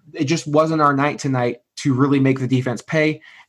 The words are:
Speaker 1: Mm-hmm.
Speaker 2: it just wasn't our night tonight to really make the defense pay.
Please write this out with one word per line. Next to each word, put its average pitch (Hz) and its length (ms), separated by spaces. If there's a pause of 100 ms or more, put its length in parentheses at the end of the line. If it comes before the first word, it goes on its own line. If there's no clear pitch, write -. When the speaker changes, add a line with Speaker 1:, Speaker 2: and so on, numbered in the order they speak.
(140)
Speaker 1:
Mm-hmm. - 40
Speaker 2:
it 160 80
just 160 220
wasn't 156 340
our 143 120
night 139 260
tonight 127 420 (160)
to 139 160
really 139 260
make 135 200
the 127 80
defense 127 340
pay. 156 400 (280)